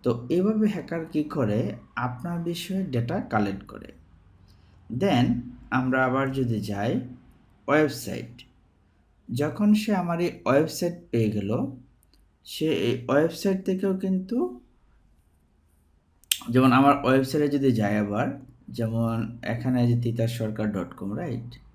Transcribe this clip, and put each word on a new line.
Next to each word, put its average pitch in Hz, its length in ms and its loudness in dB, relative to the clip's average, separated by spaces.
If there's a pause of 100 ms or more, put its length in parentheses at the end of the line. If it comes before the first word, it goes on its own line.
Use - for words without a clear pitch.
তো - 260 0
এভাবে 208 400 2
হ্যাকার 165 380 -4
কি 151 180 -2
করে? 117 480 0 (240)
আপনার 147 420 -4
বিষয়ে 170 480 -4
ডেটা 135 340 -2
কালেক্ট 101 460 -2
করে। - 260 -16 (1040)
Then 151 360 4 (360)
আমরা 131 340 2
আবার 131 280 0
যদি 120 280 0
যাই 104 400 -2 (680)
ওয়েবসাইট, 135 720 0 (920)
যখন 156 400 4
সে 214 200 2
আমার 170 260 0
এই 175 240 -2
ওয়েবসাইট 160 500 2 (160)
পেয়ে 110 200 2
গেল, 110 360 -2 (800)
সে - 220 -4
এই 120 420 0
ওয়েবসাইট 165 560 2
থেকেও 190 340 -2
কিন্তু, 196 600 -2 (1900)
যেমন 127 220 6
আমার 139 320 4
ওয়েবসাইটে 135 440 2
যদি 135 240 2
যাই 104 240 2
আবার, 107 440 -2 (280)
যেমন 117 720 -2
এখানে 120 440 0
যে 120 140 4
তিতাস 113 380 0
সরকার 107 340 -2
ডট 92 220 -6
কম, 101 240 -8
রাইট? 127 400 -8 (160)